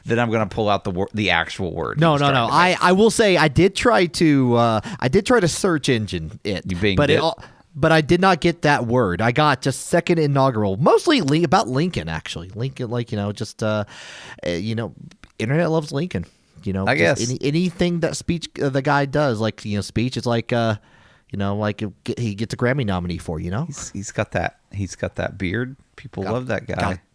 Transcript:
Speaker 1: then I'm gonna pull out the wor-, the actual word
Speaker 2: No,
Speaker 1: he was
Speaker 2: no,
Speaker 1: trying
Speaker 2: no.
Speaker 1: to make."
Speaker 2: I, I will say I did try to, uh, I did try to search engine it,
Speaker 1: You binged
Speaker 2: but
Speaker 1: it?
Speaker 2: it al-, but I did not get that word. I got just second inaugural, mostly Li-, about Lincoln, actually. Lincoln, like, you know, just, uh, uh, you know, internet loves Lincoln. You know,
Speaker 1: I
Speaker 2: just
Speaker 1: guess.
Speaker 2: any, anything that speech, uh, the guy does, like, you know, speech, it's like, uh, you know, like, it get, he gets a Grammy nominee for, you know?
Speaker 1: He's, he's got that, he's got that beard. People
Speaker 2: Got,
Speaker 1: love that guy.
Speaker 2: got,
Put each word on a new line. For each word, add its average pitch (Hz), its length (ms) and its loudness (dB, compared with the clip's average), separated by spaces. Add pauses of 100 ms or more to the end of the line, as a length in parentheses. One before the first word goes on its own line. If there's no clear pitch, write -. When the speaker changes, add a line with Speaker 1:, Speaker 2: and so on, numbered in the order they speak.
Speaker 1:
then 117 120 0
I'm 120 120 0
gonna 110 160 2
pull 104 240 -2
out 98 140 0
the 101 80 -4
wor-, 92 200 -2
the 104 180 0
actual 85 440 -2
word 76 260 -4
Speaker 2:
No, 165 80 4
Speaker 1:
he 156 60 4
was 143 80 0
Speaker 2:
no, 139 80 2
Speaker 1:
trying 139 40 2
Speaker 2:
no. 120 120 2
Speaker 1:
to 117 60 -2
make." 170 300 2
Speaker 2:
I, 175 60 4
I 180 40 6
will 208 180 6
say 202 260 4
I 156 120 4
did 170 280 4
try 214 300 4
to, 139 480 4
uh, 117 260 4 (180)
I 135 100 0
did 190 180 2
try 240 140 4
to 175 80 4
search 165 420 0
engine 90 520 -2
it, 98 280 -4
Speaker 1:
You 90 80 -2
binged 98 180 2
Speaker 2:
but 143 140 4
Speaker 1:
it? 151 40 6
Speaker 2:
it 147 80 2
al-, 160 160 -2 (380)
but 156 160 4
I 160 80 6
did 160 200 2
not 190 200 4
get 170 220 0
that 139 240 2
word. 110 340 2
I 117 120 2
got 147 300 2
just - 260 -4
second 170 300 2
inaugural, 135 600 2
mostly 294 420 4
Li-, 151 240 2
about 185 240 2
Lincoln, 127 400 -2
actually. 80 420 -8
Lincoln, 120 400 -8
like, 120 220 -6
you 107 40 -4
know, 101 140 -2
just, - 320 -8
uh, 107 220 0 (600)
uh, - 60 -2
you 101 240 -2
know, 110 180 -6 (460)
internet 151 320 0
loves 156 220 -2
Lincoln. 139 320 -4 (400)
You 95 100 -4
know, 95 120 -2
Speaker 1:
I 123 120 2
Speaker 2:
just 165 220 2
Speaker 1:
guess. 120 100 -2
Speaker 2:
any, 127 100 -4
anything 175 600 0
that 156 180 -2
speech, - 300 -6 (120)
uh, 143 100 0
the 135 120 -2
guy 143 240 0
does, 135 340 0
like, 110 240 -4
you 104 120 -2
know, 101 60 0
speech, 123 360 -4
it's 113 80 -6
like, 117 260 -2
uh, 113 220 2 (560)
you 98 80 -8
know, 101 180 -2
like, 104 240 -4
it 104 240 -8
get, - 140 -6
he 113 160 -4
gets 107 180 -6
a 113 40 -4
Grammy 123 280 0
nominee 90 340 -2
for, 80 220 -6
you 87 120 -6
know? 123 140 -4
Speaker 1:
He's, - 260 -12
he's 101 200 -10
got - 200 -4
that, - 260 -4 (140)
he's 98 240 -8
got - 180 -8
that 90 240 -6
beard. 113 380 -4 (200)
People - 280 -10
Speaker 2:
Got, 92 100 -4
Speaker 1:
love 127 140 -4
that 113 180 -4
guy. - 80 -6
Speaker 2:
got, 95 240 -4 (160)